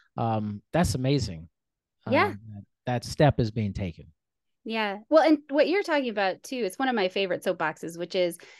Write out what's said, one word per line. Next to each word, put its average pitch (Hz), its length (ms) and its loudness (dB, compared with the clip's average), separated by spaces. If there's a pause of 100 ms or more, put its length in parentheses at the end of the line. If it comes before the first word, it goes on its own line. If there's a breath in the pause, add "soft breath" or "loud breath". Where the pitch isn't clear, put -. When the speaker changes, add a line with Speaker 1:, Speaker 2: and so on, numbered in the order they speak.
(180 soft breath)
Speaker 1:
um, 110 440 -2 (100)
that's 170 220 0
amazing. 127 560 -2 (600)
Speaker 2:
Yeah. 311 180 2
Speaker 1:
Um, - 120 -8 (140)
that, 196 100 -14 (220)
that 123 200 -2
step - 340 4
is 113 100 0
being 104 240 -4
taken. 85 400 -10 (520)
Speaker 2:
Yeah. 214 340 -4 (100)
Well, 294 140 8
and 302 160 6 (100)
what 277 180 4
you're 381 160 0
talking 285 260 0
about 196 340 -2
too, 262 200 -10
it's 185 140 -4
one 262 120 0
of 247 60 -2
my 190 140 2
favorite 185 340 -2
soapboxes, 165 540 -4
which 175 160 -8
is 175 240 0 (220 loud breath)